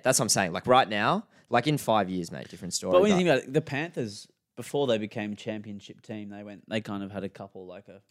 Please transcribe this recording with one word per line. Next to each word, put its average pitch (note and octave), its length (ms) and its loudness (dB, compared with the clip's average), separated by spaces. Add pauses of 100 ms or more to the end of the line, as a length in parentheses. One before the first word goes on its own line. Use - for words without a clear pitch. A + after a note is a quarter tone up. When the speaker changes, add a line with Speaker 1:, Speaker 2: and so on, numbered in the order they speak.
Speaker 1:
that's C3 160 4
what C3+ 60 2
I'm G#2+ 60 0
saying. F#2 220 2
Like, F#2 140 -6
right B2 220 6
now, A#2 380 0 (240)
like, A#2+ 160 4
in D3+ 100 4
five G#2+ 320 2
years, F2+ 220 -4
mate, C2+ 180 -12
different F2 240 -12
story, F#2 200 -2
Speaker 2:
But F3+ 100 8
when G#3 80 6
you G3+ 60 6
Speaker 1:
but - 20 4
Speaker 2:
think F3+ 100 4
about C3+ 200 4
it, C3 40 -12
the D3+ 80 2
Panthers, C#3+ 680 -6 (260)
before C#3+ 320 -2
they A#2 120 4
became G#2 340 -6
a G#2 40 -10
championship G#2+ 640 -12
team, G#2+ 260 -12
they G2+ 160 -14
went, G#2 240 -18
they A2 120 -2
kind G2+ 220 -6
of F#2+ 80 -10
had G2 140 -6
a G2 40 -6
couple, G2 380 -16
like, F2+ 220 -16
a G2 120 -20 (100)